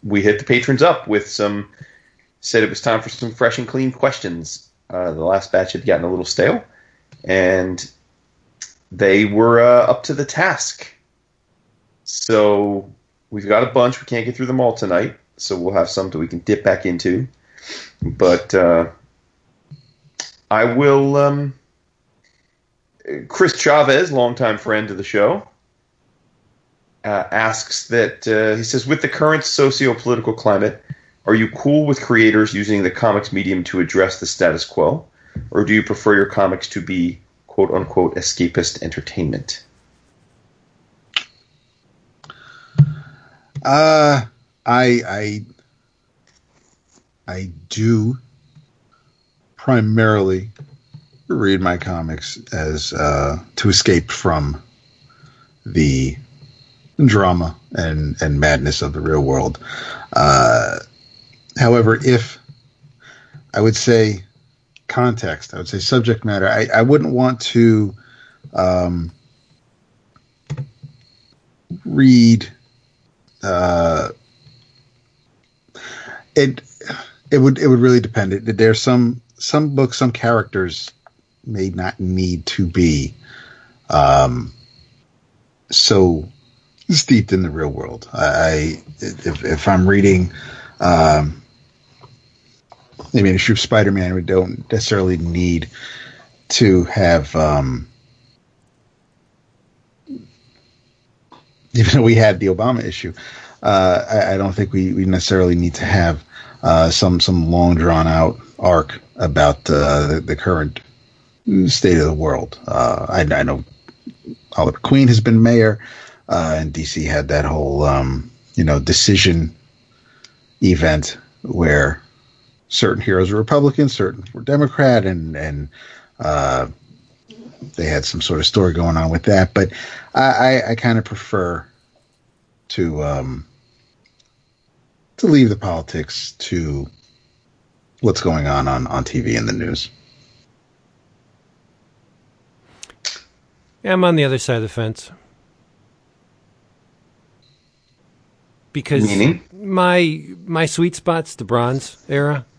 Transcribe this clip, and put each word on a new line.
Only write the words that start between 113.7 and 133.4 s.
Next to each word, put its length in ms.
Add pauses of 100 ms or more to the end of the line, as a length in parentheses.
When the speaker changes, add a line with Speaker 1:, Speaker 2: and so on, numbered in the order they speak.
Speaker 2:
Oliver 220
Queen 300
has 120
been 220
mayor, 380 (480)
uh, 280
and 160
D 120
C 200
had 240
that 160
whole, 380
um, 480 (240)
you 80
know, 160
decision 760 (1080)
event 560 (240)
where 580 (680)
certain 340
heroes 300
were 60
Republican, 500
certain 440
were 100
Democrat, 640
and, 320
and, 320 (520)
uh, 480 (1080)
they 100
had 180
some 160
sort 200
of 60
story 260
going 240
on 140
with 140
that. 280
But 200 (420)
I, 80
I, 480
I 60
kinda 260
prefer 640 (1000)
to, 340
um, 440 (1700)